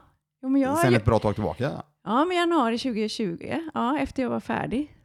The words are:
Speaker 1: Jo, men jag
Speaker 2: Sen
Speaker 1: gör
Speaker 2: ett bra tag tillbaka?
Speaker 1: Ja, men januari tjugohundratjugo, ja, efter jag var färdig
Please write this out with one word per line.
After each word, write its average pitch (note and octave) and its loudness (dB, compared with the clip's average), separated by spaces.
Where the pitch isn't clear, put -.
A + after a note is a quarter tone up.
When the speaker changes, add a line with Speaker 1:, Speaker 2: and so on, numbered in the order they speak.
Speaker 1:
Jo, C4 -6
men C4+ 4
jag C4+ 2
Speaker 2:
Sen E4 6
Speaker 1:
gör A#2+ 6
Speaker 2:
ett G2+ -4
bra A2+ 6
tag G#2 0
tillbaka? A2 -4
Speaker 1:
Ja, B3 2
men F4+ 0
januari D#4+ 2
tjugohundratjugo, A3 -4
ja, A#3+ -2
efter C4+ -2
jag A#3+ -2
var A#3 -2
färdig A#3 -4